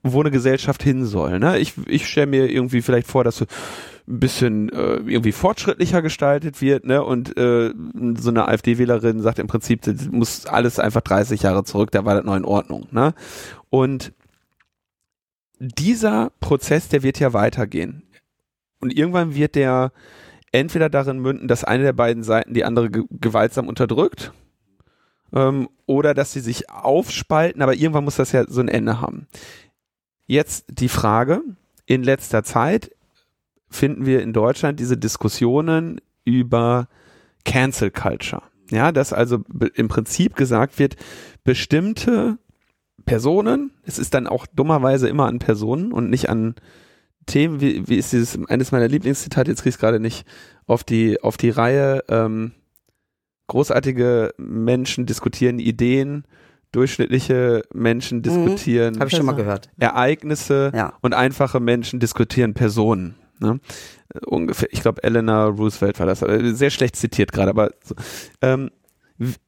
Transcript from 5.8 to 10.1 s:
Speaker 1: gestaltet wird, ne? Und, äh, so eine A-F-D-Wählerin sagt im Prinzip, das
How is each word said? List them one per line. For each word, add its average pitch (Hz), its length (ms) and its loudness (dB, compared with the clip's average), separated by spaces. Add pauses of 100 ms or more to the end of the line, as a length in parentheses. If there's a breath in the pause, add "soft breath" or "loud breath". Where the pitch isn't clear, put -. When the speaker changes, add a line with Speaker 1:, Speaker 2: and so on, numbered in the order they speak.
Speaker 1:
gestaltet 151 600 -2
wird, 135 240 2
ne? 135 180 2
Und, 123 360 -4
äh, 120 340 2 (460)
so 117 100 -2
eine 113 180 2
A-F-D-Wählerin 117 720 2
sagt 110 200 0
im 98 60 -4
Prinzip, 110 360 0
das 107 300 -4